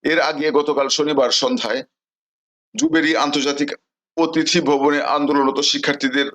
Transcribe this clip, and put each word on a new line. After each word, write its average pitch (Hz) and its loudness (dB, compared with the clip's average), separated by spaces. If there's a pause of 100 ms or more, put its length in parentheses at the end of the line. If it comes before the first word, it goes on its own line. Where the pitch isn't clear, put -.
এর 160 0
আগে 151 0
গতকাল 143 0
শনিবার 139 0
সন্ধ্যায় 127 -2 (920)
জুবেরি 160 2
আন্তর্জাতিক 143 -2 (460)
অতিথি 160 0
ভবনে 143 2
আন্দোলনরত 139 0
শিক্ষার্থীদের 143 -2